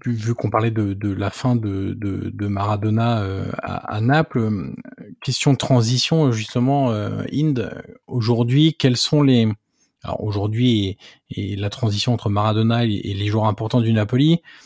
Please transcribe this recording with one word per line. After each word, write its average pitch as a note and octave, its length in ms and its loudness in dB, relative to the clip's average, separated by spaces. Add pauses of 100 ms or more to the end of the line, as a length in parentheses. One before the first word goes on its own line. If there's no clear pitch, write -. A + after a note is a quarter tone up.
vu, A#2+ 100 -2
vu A2+ 200 -4
qu'on - 160 -2
parlait A2+ 220 0
de, G#2 220 -2
de G2+ 200 -4
la G2 160 -4
fin B2 260 -2
de, G2 380 -4
de, G2 400 -6
de G2+ 140 -6
Maradona, G#2+ 760 0
euh, G2 240 -4 (160)
à, - 340 -8
à G#2+ 60 -2
Naples, C#3 380 2
euh, G#2 340 -2 (500)
question C3+ 300 2
de - 40 0
transition, B2+ 760 2
justement, B2 600 0
euh, G#2 400 -4
Inde, C#3 500 -2 (260)
aujourd'hui, A#2+ 680 2
quels B2 200 2
sont - 240 2
les, B2 260 6 (540)
alors - 200 -8
aujourd'hui G#2+ 760 0 (320)
et, G2+ 240 -6
et - 20 -6
la G2+ 140 -4
transition A2 440 0
entre A2 160 -2
Maradona A2 560 2
et, A2+ 40 2
et G2+ 240 -4
les G2+ 140 -2
joueurs G#2+ 180 2
importants A2 340 0
du A2 140 2
Napoli, C3 480 2 (240)